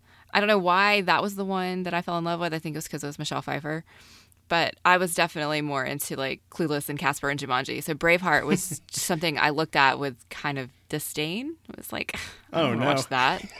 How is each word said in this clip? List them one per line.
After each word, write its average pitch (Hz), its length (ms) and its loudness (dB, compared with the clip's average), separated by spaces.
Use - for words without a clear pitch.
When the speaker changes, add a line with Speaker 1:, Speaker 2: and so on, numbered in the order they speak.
Speaker 1:
I 202 80 4
don't 208 80 2
know 214 100 6
why 190 440 4
that 170 200 4
was 202 140 -4
the 196 80 -4
one 185 380 -2
that 175 100 -4
I 170 80 0
fell 180 160 -4
in 165 80 -2
love 170 160 -2
with. 170 140 -2
I 160 40 -4
think 156 160 -6
it 151 40 -6
was 151 100 -10
'cause 151 160 -8
it - 20 -8
was 143 120 -10
Michelle 143 240 -4
Pfeiffer. 151 420 -6
But 165 360 2
I 180 120 8
was 180 160 0
definitely 151 480 0
more 143 240 -2
into, 139 300 -6
like, 131 260 -4
Clueless 147 380 -2
and 147 80 -4
Casper 143 340 -2
and 143 100 -4
Jumanji. 127 420 -4
So 160 120 -4
Braveheart 170 520 4
was 156 400 -2
Speaker 2:
<laughs> - 60 -20
Speaker 1:
something 165 460 -2
I 147 120 4
looked 151 240 -2
at 135 240 6
with 139 160 -4
kind 143 280 -6
of 127 140 -8
disdain. 175 680 -6
It - 80 -14
was - 160 -14
like, - 240 -6
"I - 80 0
don't 156 60 4
Speaker 2:
Oh, - 80 2
Speaker 1:
wanna 117 60 0
Speaker 2:
no. 139 140 2
Speaker 1:
watch 135 140 0
that." 135 360 2